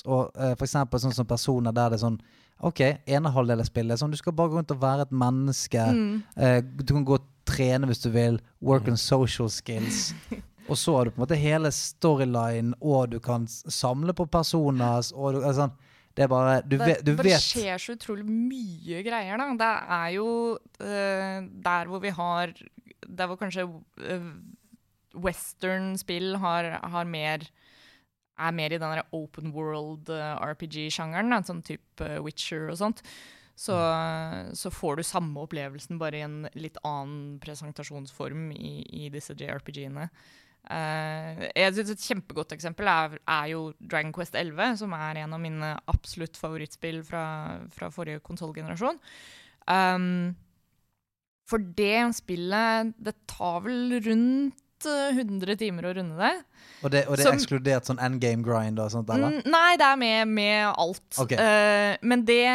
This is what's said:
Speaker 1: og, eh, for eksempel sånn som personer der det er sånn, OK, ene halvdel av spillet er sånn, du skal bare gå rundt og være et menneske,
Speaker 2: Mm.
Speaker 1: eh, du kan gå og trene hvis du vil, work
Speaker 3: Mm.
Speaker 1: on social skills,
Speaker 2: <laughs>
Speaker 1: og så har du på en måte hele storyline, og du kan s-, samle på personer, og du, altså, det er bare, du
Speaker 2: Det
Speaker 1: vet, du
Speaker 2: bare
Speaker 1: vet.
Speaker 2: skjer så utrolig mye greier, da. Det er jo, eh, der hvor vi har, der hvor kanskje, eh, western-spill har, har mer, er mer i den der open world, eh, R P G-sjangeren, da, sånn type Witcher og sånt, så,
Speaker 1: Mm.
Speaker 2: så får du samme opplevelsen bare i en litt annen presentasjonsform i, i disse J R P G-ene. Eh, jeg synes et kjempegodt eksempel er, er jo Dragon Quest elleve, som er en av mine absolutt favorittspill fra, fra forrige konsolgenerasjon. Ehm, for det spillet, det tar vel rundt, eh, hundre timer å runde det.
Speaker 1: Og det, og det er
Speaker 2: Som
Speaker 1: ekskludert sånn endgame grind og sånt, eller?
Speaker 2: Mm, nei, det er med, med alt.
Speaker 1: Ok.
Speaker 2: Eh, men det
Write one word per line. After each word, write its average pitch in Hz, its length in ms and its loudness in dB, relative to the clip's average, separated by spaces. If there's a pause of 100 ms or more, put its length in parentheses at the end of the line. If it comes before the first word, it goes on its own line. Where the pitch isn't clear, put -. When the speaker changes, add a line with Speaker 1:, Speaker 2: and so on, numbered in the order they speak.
Speaker 1:
og, 127 240 2
eh, 127 240 0
for 135 80 -2
eksempel 135 340 0
sånn 123 140 2
som 117 160 0
personer 120 420 2
der 120 220 4
det 110 60 2
er - 80 -6
sånn, 113 80 2 (440)
OK, 135 200 0 (260)
ene 147 240 2
halvdel 120 320 4
av 113 60 2
spillet 117 260 0
er 117 80 0
sånn, 151 100 0
du 151 60 -4
skal 170 160 -2
bare 165 160 2
gå 156 80 0
rundt 160 160 0
og 131 80 -4
være 139 240 4
et 135 80 -8
menneske, 127 680 2 (100)
Speaker 2:
Mm. 214 300 2 (140)
Speaker 1:
eh, 127 240 6
du 131 340 -4
kan 143 100 4
gå 135 140 6
og - 80 -18 (180)
trene 131 400 2
hvis 120 160 2
du 120 80 0
vil, 117 300 4 (220)
work 135 260 4
Speaker 3:
Mm. 123 40 4
Speaker 1:
on 117 60 4
social 127 520 2
skills, - 640 -4 (180)
Speaker 2:
<laughs> - 100 -10 (280)
Speaker 1:
og 147 60 0
så 151 220 2
har 123 80 4
du 113 60 0
på 120 100 -2
en 127 60 0
måte 160 100 2
hele 151 340 4
storyline, 120 1080 2
og 131 300 4
du 117 80 -4
kan 117 260 -2
s-, - 240 -10
samle 139 440 0
på 175 120 -2
personer, 135 880 2
og 139 220 -2
du, 135 80 -2
altså, 143 260 2 (480)
det 139 60 4
er 135 40 6
bare, 131 360 4
du 139 140 2
Speaker 2:
Det - 100 4
Speaker 1:
vet, 151 180 4
du 147 100 6
Speaker 2:
bare 175 140 6
Speaker 1:
vet. 170 120 6
Speaker 2:
skjer 196 360 -2
så 233 180 -8
utrolig 208 300 -8
mye 208 800 -4
greier, 220 320 -4
da. 269 160 -2
Det 226 180 2 (300)
er 170 160 -2
jo, 233 400 0 (220)
eh, 196 640 -2 (200)
der 175 240 0
hvor 185 160 -8
vi 202 80 -2
har, 175 440 -2 (480)
der 180 260 -6
hvor 180 100 -6
kanskje, 185 280 -4 (340)
eh, 175 320 -8 (840)
western-spill 185 1300 -4
har, 170 280 0 (120)
har 175 240 -4
mer, 156 400 -4 (920)
er 165 120 -2
mer 160 220 -2
i 170 80 -2
den 156 140 -4
der 160 80 -2 (100)
open 156 400 -8
world, 156 560 -8
eh, 151 320 -6
R 151 140 -6
P 165 120 -10
G-sjangeren, 160 640 -4
da, 226 120 2
sånn 170 220 -8
type - 440 -12 (160)
Witcher 156 480 -8
og 170 60 -8
sånt, 214 240 -2 (540)
så, - 220 -4
Speaker 1:
Mm. 165 800 -2
Speaker 2:
så 185 160 -8
får 151 260 -4
du 165 60 -4
samme 160 340 -4
opplevelsen 147 640 -10
bare 151 160 -4
i 151 60 -8
en 151 340 -10
litt 156 280 -12
annen 143 560 -8
presentasjonsform 147 1120 -12
i, 147 340 -12 (200)
i 147 40 -12
disse 147 280 -12
J 143 100 -12
R 143 120 -6
P - 120 -16
G-ene. 143 380 -10 (540)
Eh, 156 920 -6
jeg 190 200 4
synes 208 160 -2
et 202 80 -8
kjempegodt - 540 -6
eksempel 170 340 -6
er, 160 400 0
er 151 220 0
jo 160 240 -6 (120)
Dragon 156 280 -2
Quest 170 200 -10
elleve, 175 440 -2
som 202 160 -6
er 156 240 -6
en 156 160 -8
av 165 60 -8
mine 156 380 -6 (100)
absolutt - 500 -4
favorittspill 160 680 -8
fra, 156 560 -8 (100)
fra 175 220 -12
forrige 156 320 -10
konsolgenerasjon. 175 760 -6 (720)
Ehm, 180 680 2 (1120)
for 226 120 0
det 208 560 2
spillet, 220 840 0
det 214 160 -6 (140)
tar 175 340 -4
vel 247 400 0
rundt, 247 540 4 (300)
eh, 285 280 0
hundre 202 440 -2
timer 185 260 -2
å 180 120 -2
runde 170 220 -6
det. 294 280 0 (360)
Speaker 1:
Og 139 100 0
det, 139 160 4
og 139 100 2
det 143 80 6
er 139 40 8
Speaker 2:
Som 139 80 8
Speaker 1:
ekskludert 135 480 2
sånn 127 140 -2
endgame 123 440 0
grind 110 360 0
og 107 100 0
sånt, 110 200 -2
eller? 285 340 2
Speaker 2:
Mm, 277 80 -2
nei, 339 240 6
det 302 100 6
er 269 120 8
med, 220 300 2
med 208 500 2
alt. - 420 -2
Speaker 1:
Ok. 131 140 0
Speaker 2:
Eh, 107 680 6
men 240 220 4
det 240 320 6